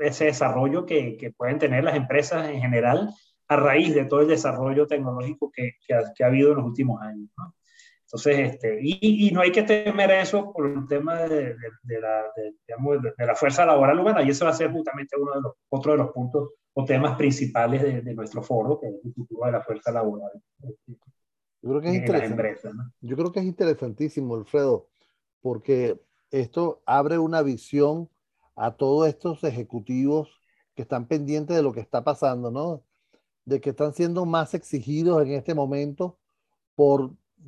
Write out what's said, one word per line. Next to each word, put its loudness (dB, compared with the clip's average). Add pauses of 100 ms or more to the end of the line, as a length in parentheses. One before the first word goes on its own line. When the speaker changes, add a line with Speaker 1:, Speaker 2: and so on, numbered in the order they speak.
Speaker 1:
ese 0
desarrollo 0
que, -2
que -12
pueden -4
tener 2
las 0
empresas 0
en -6
general 2 (340)
a 2
raíz 4
de 2
todo 4
el 6
desarrollo 2
tecnológico -4
que, -6 (120)
que -2
ha, 4 (120)
que -2
ha 6
habido 6
en 2
los -2
últimos -2
años, -14
¿no? -14 (520)
Entonces, 0
este, -4
y, 2
y 0
no 2
hay 4
que 4
temer 4
eso 0
por -2
el -6
tema -2
de, -2
de, -14 (140)
de -8
la, -2 (120)
de, -10 (120)
digamos, -2
de, -6
de -4
la 2
fuerza 2
laboral 6
humana, 4
y 2
ese 0
va 4
a 2
ser 0
justamente -6
uno -2
de -4
los, -8 (160)
otro 0
de 6
los 0
puntos -4 (240)
o -2
temas 2
principales 0
de, 0
de -8
nuestro -8
foro, -2
que -10
es -10 (100)
el -12
futuro -8
de 0
la -2
fuerza -6
laboral, -4 (300)
este, -18 (680)
Speaker 2:
Yo -6
creo 0
que -6
es 2
Speaker 1:
en 0
las -4
Speaker 2:
interesante. 0
Speaker 1:
empresas, -4
¿no? -12
Speaker 2:
Yo -8
creo -2
que -4
es -2
interesantísimo, -2
Alfredo, 0 (540)
porque -2 (320)
esto -2
abre 2
una 2
visión 0 (460)
a -4
todos 2
estos -4
ejecutivos -2 (460)
que -10
están -6
pendientes -2
de 4
lo 0
que -8
está -4
pasando, -2
¿no? -6 (600)
De 0
que -4
están -2
siendo -2
más 0
exigidos 0
en -2
este -4
momento -4 (580)
por, 6 (360)